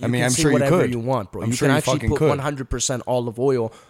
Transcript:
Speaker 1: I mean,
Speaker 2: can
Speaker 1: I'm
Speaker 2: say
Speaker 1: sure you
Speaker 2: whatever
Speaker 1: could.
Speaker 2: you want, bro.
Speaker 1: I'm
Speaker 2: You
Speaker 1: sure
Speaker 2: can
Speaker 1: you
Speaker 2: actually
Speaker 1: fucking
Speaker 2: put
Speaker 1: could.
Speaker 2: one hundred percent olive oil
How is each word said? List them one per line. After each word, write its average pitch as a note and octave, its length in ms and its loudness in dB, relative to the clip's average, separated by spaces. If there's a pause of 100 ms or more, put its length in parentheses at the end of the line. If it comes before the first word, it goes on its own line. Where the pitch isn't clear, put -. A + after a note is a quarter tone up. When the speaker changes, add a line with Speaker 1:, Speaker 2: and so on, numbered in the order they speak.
Speaker 1:
I A#2 60 -4
mean, B2 120 0
Speaker 2:
can A#2+ 40 0
Speaker 1:
I'm B2+ 60 0
Speaker 2:
say B2+ 120 0
Speaker 1:
sure D3+ 80 4
you C#3 40 4
Speaker 2:
whatever C#3 260 4
Speaker 1:
could. B2+ 100 2
Speaker 2:
you A#2+ 80 -4
want, A#2 320 -4
bro. F#2+ 120 -8
Speaker 1:
I'm A2+ 80 0
Speaker 2:
You B2 60 0
Speaker 1:
sure C#3+ 120 2
Speaker 2:
can C3+ 60 4
Speaker 1:
you D3 40 4
Speaker 2:
actually C#3+ 200 0
Speaker 1:
fucking A#2 100 -2
Speaker 2:
put C#3 100 0
Speaker 1:
could. D3+ 120 4
Speaker 2:
one C#3+ 100 0
hundred C3+ 300 -6
percent B2 360 -4
olive A#2+ 320 -2
oil A#2+ 340 0 (180)